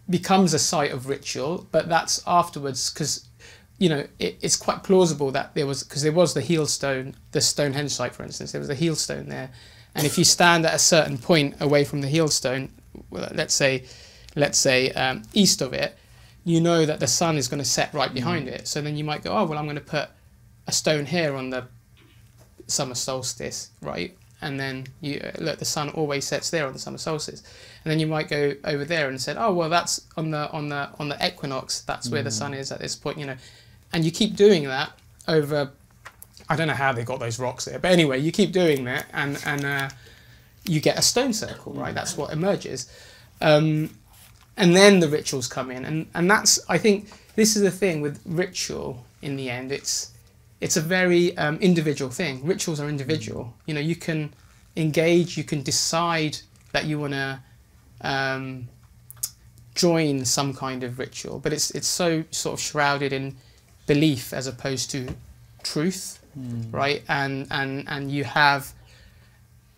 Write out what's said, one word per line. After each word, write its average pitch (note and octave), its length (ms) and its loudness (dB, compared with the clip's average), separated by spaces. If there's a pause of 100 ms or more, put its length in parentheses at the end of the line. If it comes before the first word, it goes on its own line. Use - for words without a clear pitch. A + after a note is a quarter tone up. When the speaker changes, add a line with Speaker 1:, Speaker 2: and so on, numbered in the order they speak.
Speaker 1:
becomes F3+ 440 4
a D3 60 2
site D3 320 0
of C3 160 -8
ritual, C#3 640 -4
but D#3+ 160 2
that's - 400 0
afterwards, D3 600 0
'cause, - 380 -4 (500)
you F#3+ 100 4
know, C#3+ 180 0 (140)
it, - 220 -4
it's - 160 0
quite - 260 -2
plausible D#3+ 480 4
that - 240 -4
there D3+ 100 0
was, C#3 180 -4
'cause - 180 -8
there D3+ 100 2
was F3 220 4
the D3 80 0
heel D#3 260 2
stone, C3+ 480 -4 (160)
the D3+ 80 0
Stonehenge C#3+ 520 0
site, - 220 -4
for - 100 -12
instance, - 280 -10
there D3 80 -6
was C#3+ 100 -8
a C#3+ 60 -4
heel D#3+ 200 0
stone C#3+ 340 -6
there. C3+ 200 -10 (460)
And D3+ 100 0
if - 120 0
you F3 80 6
stand E3+ 400 4
at D#3+ 80 2
a D3+ 60 0
certain C#3+ 380 4
point D3 440 2
away D3 240 4
from C#3+ 160 -4
the C#3 80 -4
heel D#3+ 180 2
stone, C3+ 420 -2 (400)
well, - 240 -8
let's - 200 -2
say, C3+ 320 0 (500)
let's C#3+ 220 2
say, B2+ 340 4
um, C3 320 -2 (100)
east G3 280 4
of C3+ 120 -4
it, - 240 -4 (460)
you E3 160 4
know E3 260 4
that D3+ 140 -2
the D3+ 80 -2
sun E3 300 2
is B2+ 100 -2
gonna C#3+ 160 -6
set - 300 -2
right C#3+ 200 0
behind C#3 340 -4
Speaker 2:
Mm. B2+ 60 -10
Speaker 1:
it. - 140 -12
So D3+ 140 -4
then D3 160 -4
you D3+ 60 -4
might D3+ 200 -6
go, - 140 -6
"Oh, G3 80 2
well, D3+ 140 -4
I'm D3+ 80 -4
gonna D3 120 -6
put C#3+ 300 -4 (580)
a - 40 -6
stone D3+ 340 2
here D#3 300 0
on C3 160 -6
the B2+ 140 -6 (1000)
summer C3 280 -4
solstice," - 760 -6 (120)
right? D#2+ 360 -8 (240)
And C#3 180 -6
then C3+ 280 -8 (140)
you, C#3+ 220 -6
uh, - 160 -8
look, - 200 -4
the D#3 60 -6
sun D3 240 -2
always C#3+ 360 -2
sets - 240 -4
there D#3+ 160 -2
on C3 80 -6
the B2+ 60 -14
summer C3+ 180 -10
solstice. - 460 -6 (400)
And D#3+ 80 -2
then D#3 80 2
you D#3 80 0
might D#3 200 -2
go C#3+ 360 0
over C#3+ 220 -2
there D#3 240 0
and C3 120 -6
said, C#3+ 160 -6
"Oh, A3 160 2
well, E3+ 160 0
that's E3+ 320 0 (160)
on D#3+ 140 -2
the, D3+ 200 -4
on D3 180 -6
the, C#3+ 200 -6 (100)
on D3 100 -4
the C#3+ 180 -4
equinox, C#3 540 -6
that's - 280 -6
where C#3+ 140 -2
the A2+ 60 -4
Speaker 2:
Mm. - 120 -6
Speaker 1:
sun C#3+ 120 -6
is C3+ 180 -8
at - 80 -8
this - 160 -6
point," - 240 -8
you D3 60 -8
know. C3+ 100 -8 (580)
And E3 120 2
you E3 60 2
keep G#3 240 0
doing G3+ 280 8
that C3+ 300 -4 (340)
over, D3 440 2 (800)
I D#3+ 60 2
don't D#3+ 120 0
know C#3+ 60 2
how C3+ 180 2
they B2 120 -2
got B2+ 160 -6
those A#2 180 -4
rocks B2+ 280 -4
there, - 120 -8
but F3 140 2
anyway, D3+ 280 6
you D#3 120 0
keep F3 200 4
doing D#3+ 340 4
that, B2+ 280 -4
and, C#3+ 320 0
and, C#3+ 200 -2
uh, C#3 240 -2 (760)
you D#3 160 2
get D3 180 2
a - 40 0
stone B3 320 2
circle, - 400 -8
right? C#3 180 -6
Speaker 2:
Mm. - 40 -6
Speaker 1:
That's - 220 -6
what D3+ 140 -6
emerges. E3 560 -2 (540)
Um, D#3 500 4 (640)
and F3 180 8
then G3 260 10
the D#3+ 80 6
rituals C#3+ 380 -2
come C3 240 -6
in, B2+ 140 -10
and, D#3 300 -4
and F3 140 2
that's, - 300 4 (100)
I F3+ 80 4
think, G3+ 340 2 (240)
this G#3+ 200 4
is G#3 80 2
the F#3 80 6
thing F3+ 300 0
with C#3+ 240 -4
ritual D3+ 800 -6 (160)
in C#3+ 140 -6
the C3 140 -6
end. C3 220 -6
It's, - 400 -6 (500)
it's - 160 0
a E3+ 40 0
very, F3 560 2
um, D#3 220 -2
individual D3+ 520 2
thing. C3 340 -4
Rituals F3 340 -2
are D3 80 -4
individual. D3 580 -4
Speaker 2:
Mm. A#2+ 80 -16 (120)
Speaker 1:
You D#3 80 -6
know, D3 80 -4
you D#3+ 140 0
can D#3 380 -6 (440)
engage, E3+ 600 4
you D3+ 60 -4
can C#3+ 200 -4
decide E3 760 0 (360)
that C#3+ 120 0
you D3+ 140 -2
wanna, C#3 440 -4 (580)
um, C3+ 640 -4 (1080)
join D#3 520 2
some C#3 280 0
kind C3 300 -6
of B2 160 -8
ritual, - 400 -8
but D3+ 140 -2
it's, D3+ 180 -2
it's D3 160 -6
so E3 440 0
sort - 220 -4
of - 80 -8
shrouded C#3+ 520 0
in C3+ 220 -6 (520)
belief D3 460 2
as C3 140 -6
opposed C3 440 -6
to B2+ 160 -6 (560)
truth, - 560 -4 (200)
Speaker 2:
Mm. A#2 320 -8
Speaker 1:
right? C#3+ 380 0
And, C#3 420 -2
and, C3+ 380 -4
and C#3 200 -6
you C#3+ 140 -2
have, C#3+ 480 4 (1080)